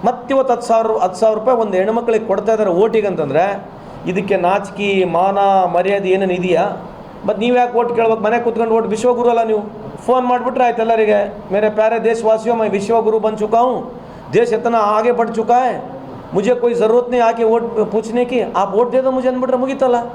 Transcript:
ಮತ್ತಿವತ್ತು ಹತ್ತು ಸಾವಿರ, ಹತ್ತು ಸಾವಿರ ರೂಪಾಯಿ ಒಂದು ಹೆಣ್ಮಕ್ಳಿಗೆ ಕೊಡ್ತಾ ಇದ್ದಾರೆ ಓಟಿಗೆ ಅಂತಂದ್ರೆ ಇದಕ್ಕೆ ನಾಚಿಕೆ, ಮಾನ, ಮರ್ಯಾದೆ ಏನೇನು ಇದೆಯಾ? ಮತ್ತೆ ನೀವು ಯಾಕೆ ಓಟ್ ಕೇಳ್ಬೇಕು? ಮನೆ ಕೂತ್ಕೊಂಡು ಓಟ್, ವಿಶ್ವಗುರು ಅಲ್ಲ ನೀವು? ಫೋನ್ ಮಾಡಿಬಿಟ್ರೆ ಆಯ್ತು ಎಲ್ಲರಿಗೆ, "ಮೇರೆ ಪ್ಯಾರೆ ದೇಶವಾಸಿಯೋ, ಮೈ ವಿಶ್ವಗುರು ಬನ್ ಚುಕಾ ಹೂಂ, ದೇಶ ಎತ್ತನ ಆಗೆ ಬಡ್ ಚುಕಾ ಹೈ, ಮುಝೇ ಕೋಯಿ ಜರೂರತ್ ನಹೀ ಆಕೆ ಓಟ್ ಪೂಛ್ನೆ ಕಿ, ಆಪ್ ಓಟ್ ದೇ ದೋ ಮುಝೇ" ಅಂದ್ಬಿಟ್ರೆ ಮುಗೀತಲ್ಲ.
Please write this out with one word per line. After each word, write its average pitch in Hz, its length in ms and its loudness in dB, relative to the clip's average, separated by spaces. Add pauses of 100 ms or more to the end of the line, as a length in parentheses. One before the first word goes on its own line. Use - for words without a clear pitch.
ಮತ್ತಿವತ್ತು 254 500 0
ಹತ್ತು 240 140 -6
ಸಾವಿರ, 226 340 2
ಹತ್ತು - 180 -2
ಸಾವಿರ 220 180 2
ರೂಪಾಯಿ 233 200 2
ಒಂದು 202 180 -2
ಹೆಣ್ಮಕ್ಳಿಗೆ 220 480 0
ಕೊಡ್ತಾ 202 280 0
ಇದ್ದಾರೆ 214 180 0
ಓಟಿಗೆ 208 360 2
ಅಂತಂದ್ರೆ 165 580 0 (420)
ಇದಕ್ಕೆ 190 300 -2
ನಾಚಿಕೆ, 196 680 0
ಮಾನ, 180 340 0 (280)
ಮರ್ಯಾದೆ 185 420 0
ಏನೇನು 185 240 2
ಇದೆಯಾ? 180 320 2 (640)
ಮತ್ತೆ 196 140 -2
ನೀವು 247 160 2
ಯಾಕೆ 240 220 2
ಓಟ್ 233 160 0
ಕೇಳ್ಬೇಕು? 226 260 2
ಮನೆ 220 180 0
ಕೂತ್ಕೊಂಡು 226 360 0
ಓಟ್, 220 120 2
ವಿಶ್ವಗುರು 240 420 0
ಅಲ್ಲ 233 140 2
ನೀವು? 220 180 0 (380)
ಫೋನ್ 254 280 0
ಮಾಡಿಬಿಟ್ರೆ 247 380 0
ಆಯ್ತು 233 160 0
ಎಲ್ಲರಿಗೆ, 214 540 2 (180)
"ಮೇರೆ 208 180 2
ಪ್ಯಾರೆ 220 340 0
ದೇಶವಾಸಿಯೋ, 220 500 2
ಮೈ 220 140 0
ವಿಶ್ವಗುರು 214 500 0
ಬನ್ 214 200 -2
ಚುಕಾ 214 200 0
ಹೂಂ, 233 320 0 (420)
ದೇಶ 233 200 2
ಎತ್ತನ 233 260 0
ಆಗೆ 214 340 2
ಬಡ್ 226 220 -2
ಚುಕಾ 226 200 0
ಹೈ, 247 260 0 (540)
ಮುಝೇ 208 200 2
ಕೋಯಿ 240 200 0
ಜರೂರತ್ 240 360 2
ನಹೀ 247 80 0
ಆಕೆ 233 260 2
ಓಟ್ 220 480 0
ಪೂಛ್ನೆ 226 320 -2
ಕಿ, 247 180 -2
ಆಪ್ 180 320 -2
ಓಟ್ 240 180 2
ದೇ 254 100 2
ದೋ 262 80 2
ಮುಝೇ" 262 180 0
ಅಂದ್ಬಿಟ್ರೆ 254 280 0
ಮುಗೀತಲ್ಲ. 247 580 0